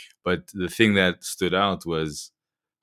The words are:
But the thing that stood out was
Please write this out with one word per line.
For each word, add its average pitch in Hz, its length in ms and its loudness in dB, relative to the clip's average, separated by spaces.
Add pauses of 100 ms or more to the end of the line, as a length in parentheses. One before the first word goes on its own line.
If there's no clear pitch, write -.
(240)
But 90 300 -2
the 92 140 -4
thing 107 260 4
that 92 300 2
stood 87 280 -2
out 92 320 0
was 80 460 -6 (520)